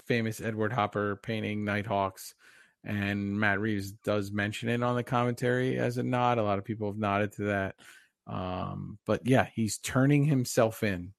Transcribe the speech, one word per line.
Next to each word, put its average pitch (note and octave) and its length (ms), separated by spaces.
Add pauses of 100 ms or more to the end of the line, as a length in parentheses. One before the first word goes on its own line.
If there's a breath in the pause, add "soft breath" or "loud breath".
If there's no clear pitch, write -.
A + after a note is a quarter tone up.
famous A2+ 340
Edward G#2+ 320
Hopper G#2 460
painting, G#2 480
Nighthawks. G2+ 680 (520 soft breath)
And G2+ 520
Matt G2+ 220
Reeves G#2 320
does G#2 400
mention G#2 380
it A#2+ 140
on B2 120
the A#2+ 80
commentary B2 720
as B2 200
a B2 60
nod. B2 340
A A2 60
lot G2+ 160
of G2 60
people G#2+ 220
have G2+ 100
nodded G2+ 360
to G#2 120
that. G2 300 (520 loud breath)
Um, F#2+ 800
but G#2+ 220
yeah, B2 260
he's A2+ 260
turning C#3 440
himself B2+ 600
in, F#2+ 360